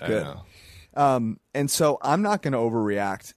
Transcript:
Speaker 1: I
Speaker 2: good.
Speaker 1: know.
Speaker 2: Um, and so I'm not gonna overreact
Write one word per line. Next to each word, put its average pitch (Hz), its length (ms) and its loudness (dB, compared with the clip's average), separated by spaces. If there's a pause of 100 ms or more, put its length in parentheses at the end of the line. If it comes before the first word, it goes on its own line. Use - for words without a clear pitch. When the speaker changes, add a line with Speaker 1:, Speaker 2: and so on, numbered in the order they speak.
Speaker 1:
I 82 60 -6
Speaker 2:
good. 107 160 0
Speaker 1:
know. 71 180 -10 (540)
Speaker 2:
Um, 131 440 2 (160)
and 143 160 0
so 147 300 2
I'm 147 200 2
not 208 200 0
gonna 135 160 -2
overreact 104 800 0